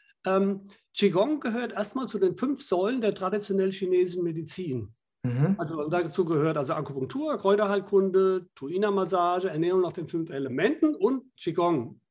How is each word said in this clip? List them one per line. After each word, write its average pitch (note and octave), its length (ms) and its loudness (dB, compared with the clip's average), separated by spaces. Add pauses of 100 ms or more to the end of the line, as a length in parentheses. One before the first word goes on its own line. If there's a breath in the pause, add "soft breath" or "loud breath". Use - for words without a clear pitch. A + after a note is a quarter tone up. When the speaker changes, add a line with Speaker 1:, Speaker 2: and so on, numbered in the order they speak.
(240 loud breath)
Speaker 1:
Ähm, G3 420 0 (280 soft breath)
Qigong G3+ 460 2
gehört A#3+ 320 -4
erstmal A3 340 -4
zu G3 120 -6
den F3+ 180 2
fünf C4+ 260 -2
Säulen G3+ 380 0
der G#3+ 140 0
traditionell F#3+ 580 -2
chinesischen F3+ 500 0
Medizin. D#3+ 720 -6 (300)
Speaker 2:
Mhm. C3+ 340 2
Speaker 1:
Also D#3 300 -4
dazu F3 360 0
gehört D#3+ 320 2
also D3 180 -2
Akupunktur, D#3 640 -4
Kräuterheilkunde, F#3+ 1160 2
Tuina-Massage, F#3 960 0
Ernährung F3 320 2
nach E3 100 0
den D#3+ 160 -10
fünf E3 220 -4
Elementen D#3+ 680 0
und B3 280 0 (120)
Qigong. E3+ 640 0 (100)